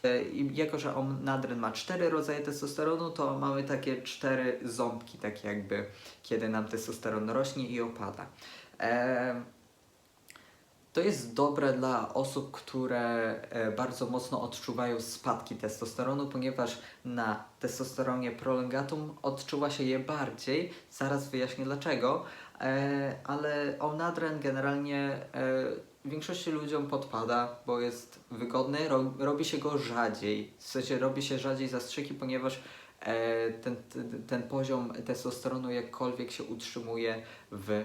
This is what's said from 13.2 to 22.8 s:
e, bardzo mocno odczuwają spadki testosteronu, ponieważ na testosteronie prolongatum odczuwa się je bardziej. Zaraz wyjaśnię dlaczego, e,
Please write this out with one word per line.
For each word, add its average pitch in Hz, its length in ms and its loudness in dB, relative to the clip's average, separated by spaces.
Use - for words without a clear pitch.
e, 113 220 2
bardzo 123 340 0
mocno 123 360 -2
odczuwają 117 580 -2
spadki - 560 -2
testosteronu, 127 720 -2
ponieważ 127 520 0
na 117 400 0
testosteronie 127 680 0
prolongatum 131 920 0
odczuwa 143 480 0
się 139 140 0
je 131 140 4
bardziej. 143 720 0
Zaraz 139 380 0
wyjaśnię 127 360 -2
dlaczego, 139 600 2
e, 139 540 2